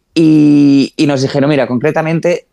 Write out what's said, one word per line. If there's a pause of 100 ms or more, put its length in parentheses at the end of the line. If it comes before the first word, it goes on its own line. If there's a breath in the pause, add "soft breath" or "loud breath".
(140)
y,
y
nos
dijeron,
"Mira,
concretamente